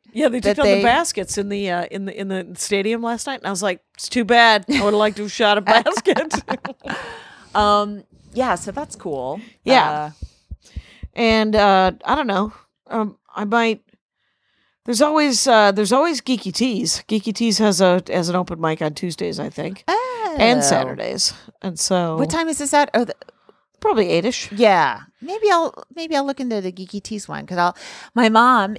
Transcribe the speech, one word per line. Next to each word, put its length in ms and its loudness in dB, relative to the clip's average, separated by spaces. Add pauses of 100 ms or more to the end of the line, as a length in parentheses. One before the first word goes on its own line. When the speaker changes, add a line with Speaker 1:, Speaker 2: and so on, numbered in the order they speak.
(140)
Speaker 1:
yeah, 140 2
they 120 -2
took 40 -6
Speaker 2:
that 140 2
Speaker 1:
down 80 2
Speaker 2:
they 140 6
Speaker 1:
the 40 0
baskets 540 0
in 120 -4
the, 220 -6
uh, 140 -4
in 200 -10
the, 140 -10
in 80 -8
the 280 -6
stadium 460 -2
last 260 -6
night. 120 -8
And 80 -8
I 20 -4
was 140 -6
like, 160 -2 (160)
"It's 140 -12
too 160 0
bad. 440 6
I 40 0 (100)
would 100 2
have 0 -
liked 240 2
to 60 -6
have 80 -10
shot 260 2
a 40 -2
Speaker 2:
<laughs> 140 4
Speaker 1:
basket." 580 0 (140)
<laughs> 480 -10 (580)
Speaker 2:
Um, 500 2 (300)
yeah, 220 0
so 160 -8
that's 240 -10
cool. 460 -6 (240)
Speaker 1:
Yeah. 260 4
Speaker 2:
Uh, 200 -6 (1000)
Speaker 1:
And, 420 2
uh, 360 4 (140)
I 100 0
don't 120 -2
know. 260 -2 (340)
Um, 300 -6 (180)
I 80 -6
might, 380 0 (1040)
there's 160 0
always, 460 2
uh, 260 6
there's 180 0
always 300 2
Geeky 320 -4
Teas. 560 -2
Geeky 260 -2
Teas 220 0
has 240 2
a, 260 4
has 220 -2
an 80 -2
open 240 -6
mic 200 -2
on 120 -4
Tuesdays, 460 -6
I 100 -6
think. 340 -10 (540)
And 220 2
Speaker 2:
Oh. 40 0
Speaker 1:
Saturdays. 720 -2 (280)
And 160 -8
so 400 -2
Speaker 2:
What 120 0
time 180 -2
is 100 -4
this 160 -6
at? 200 4
Oh, 120 2
the 100 -8 (640)
Speaker 1:
Probably 280 2
eight-ish. 420 -2
Speaker 2:
Yeah. 500 4 (200)
Maybe 300 0
I'll, 220 0 (220)
maybe 200 -4
I'll 100 0
look 140 -4
into 220 -4
the 100 -6
Geeky 320 -12
Teas 240 -10
one, 200 -12
'cause 100 -8
I'll, 180 0 (400)
my 140 6
mom 500 4